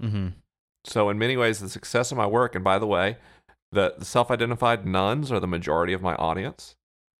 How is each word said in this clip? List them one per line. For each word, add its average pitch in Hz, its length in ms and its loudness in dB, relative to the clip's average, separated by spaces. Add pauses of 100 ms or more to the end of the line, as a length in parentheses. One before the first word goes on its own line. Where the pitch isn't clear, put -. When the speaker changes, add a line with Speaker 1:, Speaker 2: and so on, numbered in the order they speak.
Speaker 1:
Mm-hmm. 104 260 -2 (560)
Speaker 2:
So 104 260 2
in 104 80 -2
many 123 180 2
ways, 113 240 2
the 95 80 -8
success - 420 -2
of 131 80 -6
my 107 80 2
work, 117 300 2
and 92 80 -4
by 98 160 4
the 110 80 -2
way, 101 300 0 (520)
the, 98 260 2
the - 80 -12
self-identified 117 800 0
nuns 101 460 0
are 113 80 0
the 92 80 -4
majority 85 460 0
of 92 100 -4
my 90 140 -2
audience. 90 580 -4 (460)